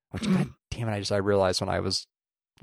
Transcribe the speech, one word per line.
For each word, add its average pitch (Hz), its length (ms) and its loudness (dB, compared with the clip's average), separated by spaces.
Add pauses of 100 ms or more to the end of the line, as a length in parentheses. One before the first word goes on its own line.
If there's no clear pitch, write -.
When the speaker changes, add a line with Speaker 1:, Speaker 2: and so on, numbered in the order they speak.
(100)
Speaker 1:
Which, 190 140 -8
Speaker 2:
Mm. 202 120 2
Speaker 1:
God 147 140 0 (200)
damn 117 180 -6
it, 110 40 -2
I 104 80 -4
just, 98 120 -6
I 104 40 2
realized 98 440 4
when 95 100 -4
I 92 100 0
was, 95 260 -4 (560)